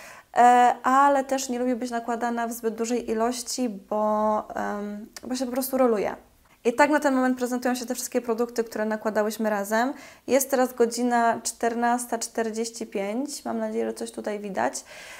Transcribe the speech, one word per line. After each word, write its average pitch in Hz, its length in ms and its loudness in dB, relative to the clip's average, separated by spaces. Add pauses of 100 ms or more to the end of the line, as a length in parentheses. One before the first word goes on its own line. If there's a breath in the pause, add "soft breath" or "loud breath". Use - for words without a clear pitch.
(360 loud breath)
e, 247 460 8
ale 269 420 6
też 269 240 -2
nie 240 100 -4
lubi 254 160 0
być 240 160 -4
nakładana 233 580 -2
w 240 40 -6
zbyt 226 220 -4
dużej 226 360 -2
ilości, 240 580 -2
bo, 214 760 0 (100)
em, 208 520 -6 (160)
bo 254 140 -4
się 254 100 -2
po 240 60 -6
prostu 262 260 -2
roluje. 233 380 2 (480 soft breath)
I 240 80 4
tak 285 180 4
na 294 100 2
ten 285 140 2
moment 254 240 2
prezentują 247 360 -2
się 240 120 -6
te 247 80 -4
wszystkie - 260 -4
produkty, 240 440 -2
które 214 200 -4
nakładałyśmy 214 680 0
razem. 220 420 0 (340 loud breath)
Jest 269 240 2
teraz 254 220 2
godzina 233 720 2
czternasta 240 760 -2
czterdzieści 226 680 -4
pięć. 220 580 -6
Mam 226 140 -4
nadzieję, 220 280 -2
że 226 80 -4
coś 226 180 -10
tutaj 214 280 -8
widać. 104 440 -4 (360 loud breath)